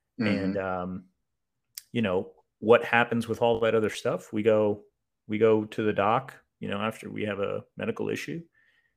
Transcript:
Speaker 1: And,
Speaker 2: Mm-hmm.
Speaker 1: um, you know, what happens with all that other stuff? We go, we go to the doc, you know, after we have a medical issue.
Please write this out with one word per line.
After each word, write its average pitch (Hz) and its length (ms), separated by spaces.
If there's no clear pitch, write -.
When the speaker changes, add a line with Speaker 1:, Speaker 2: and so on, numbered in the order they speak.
Speaker 1:
And, 98 320
Speaker 2:
Mm-hmm. - 0
Speaker 1:
um, 92 480
you 120 100
know, 95 300
what 113 260
happens 117 440
with 110 120
all 117 200
that 110 140
other 107 160
stuff? - 420
We 107 100
go, 107 420
we 107 120
go 110 260
to 113 180
the 107 100
doc, 107 420
you 104 100
know, 101 100
after 107 320
we 104 140
have 101 140
a 101 240
medical - 320
issue. 165 340